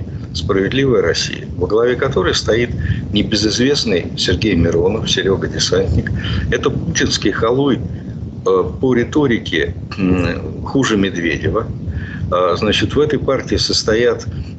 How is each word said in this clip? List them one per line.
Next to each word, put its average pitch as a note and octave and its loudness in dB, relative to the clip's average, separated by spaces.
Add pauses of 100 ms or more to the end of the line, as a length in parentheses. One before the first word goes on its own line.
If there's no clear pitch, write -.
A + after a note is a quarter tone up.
(340)
"Справедливая G2 2
Россия", - -2 (100)
во F2+ -2
главе A#2 2
которой C#3 0
стоит A#2 2 (420)
небезызвестный G#2 0
Сергей F#2 2
Миронов, E2+ 2
Серега F#2 2
Десантник. - 0 (380)
Это A2+ 0
путинский - 0
халуй, B2+ 2 (640)
э, F#2 4 (160)
по B2+ 2
риторике, A#2 0 (220)
м, F2+ 0
хуже A#2+ 0
Медведева. F2 -2 (600)
А, F2+ 2
значит, G2+ 0
в C3 2
этой D3 2
партии C3 0
состоят A2+ 2 (320)